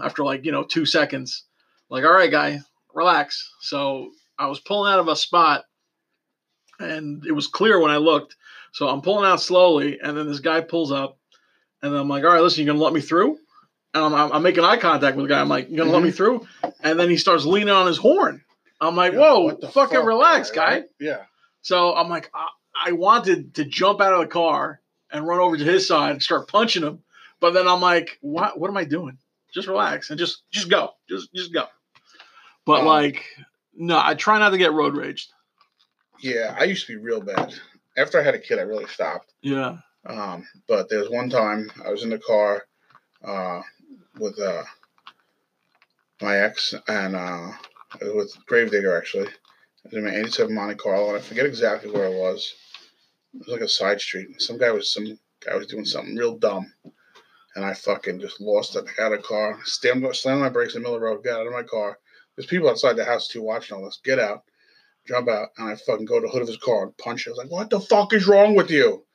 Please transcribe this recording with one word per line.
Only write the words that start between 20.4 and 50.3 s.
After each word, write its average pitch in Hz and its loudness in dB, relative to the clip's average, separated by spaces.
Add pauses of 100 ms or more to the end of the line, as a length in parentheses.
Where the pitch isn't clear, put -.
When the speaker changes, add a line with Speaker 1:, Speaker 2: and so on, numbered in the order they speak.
Speaker 2:
guy, - -6 (100)
Speaker 1:
guy." 196 4
Speaker 2:
right? 311 -6 (140)
Yeah. 143 -6 (400)
Speaker 1:
So 175 2
I'm 170 2
like, 165 -8
I, 156 -8 (400)
I 175 0
wanted 175 2
to 156 -2
jump 196 0
out 196 4
of 180 4
the 156 -2
car 151 -2 (320)
and 151 -6
run 175 0
over 170 4
to 147 -2
his 185 4
side 147 2
and 139 -6
start - -2
punching 214 2
him. 147 -6 (380)
But 175 4
then 180 4
I'm 180 4
like, 175 2
"What, 202 -4
what 180 -4
am 196 -6
I 180 -4
doing? 147 -6 (340)
Just 180 -8
relax 185 -2
and 151 -10
just, - -6
just 208 -6
go. - 2 (180)
Just, 185 -12
just 180 -10
go." 151 -4 (960)
But 151 4
Speaker 2:
Um, 151 2
Speaker 1:
like, 151 2 (500)
no, 170 0
I 151 2
try 214 2
not 208 4
to 190 0
get 175 4
road 147 0
raged. 139 -10 (880)
Speaker 2:
Yeah, 113 -4
I 135 2
used 185 -4
to 113 -16
be 104 -16
real 113 -4
bad. 98 -6 (420)
After 143 0
I 151 4
had 139 2
a 110 -6
kid, 113 -4
I 95 -4
really 104 -6
stopped. - -8 (100)
Speaker 1:
Yeah. 139 -6 (300)
Speaker 2:
Um, 101 -10 (200)
but 98 0
there 107 -2
was 101 -4
one 123 -4
time 107 -2 (160)
I 95 -6
was 104 -6
in 113 -6
the 110 -4
car, 104 0 (580)
uh, 92 -8 (580)
with, 104 -8
uh, 87 -6 (1600)
my 101 0
ex 107 -2 (140)
and, 98 -4
uh, 90 -8 (520)
it 104 -8
was 104 -4
with - -20
Gravedigger, 104 0
actually. 98 -6
It - -16 (520)
was - -20
in 107 -6
my 104 -6
eighty-seven 110 -4